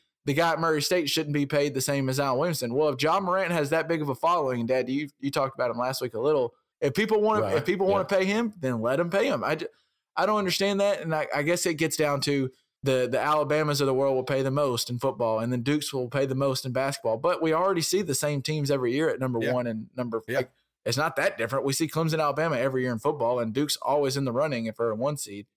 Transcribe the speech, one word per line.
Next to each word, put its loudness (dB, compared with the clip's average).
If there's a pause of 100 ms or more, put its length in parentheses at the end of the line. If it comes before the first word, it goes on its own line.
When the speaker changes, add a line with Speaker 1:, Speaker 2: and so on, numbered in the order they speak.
(260)
Speaker 1:
the 0
guy 4
at -2
Murray 2
State 2
shouldn't -2
be 2
paid 0
the -2
same 0
as 0
Zion 0
Williamson. -2
Well, 2
if -2
Ja 4
Morant 0
has 0
that 2
big 0
of -2
a -2
following, 0
Dad, 2
you, -4 (100)
you -4
talked -2
about 0
him -8
last -4
week -6
a -6
little. 0 (260)
If 0
people 2
wanna, 2
Speaker 2:
Right. 0
Speaker 1:
if -2
people 0
Speaker 2:
Yeah. 4
Speaker 1:
wanna 0
pay 2
him, 0
then -2
let 2
him 0
pay 2
him. 0
I, 0
ju-, -6 (480)
I 2
don't 2
understand 0
that. 0
And -4
I, -2
I 0
guess 0
it 2
gets 0
down 2
to 0 (340)
the, 2
the 2
Alabamas 2
of 2
the 2
world 2
will 0
pay 0
the 0
most 0
in -4
football, 0
and -2
then -2
Dukes -2
will -4
pay 0
the -2
most 0
in -6
basketball. 0
But 0
we 2
already 2
see 0
the -2
same -2
teams -2
every 0
year 2
at -2
number -2
Speaker 3:
Yeah. 0
Speaker 1:
one -2
and -6
number, -4
Speaker 3:
Yeah. -2
Speaker 1:
like, -2 (340)
it's 0
not 0
that 0
different. -2
We 0
see 0
Clemson, 0
Alabama 0
every 0
year 0
in -4
football, 0
and -2
Duke's 0
always 2
in -2
the -2
running -2
for 0
a -2
one -2
seed. -10 (120)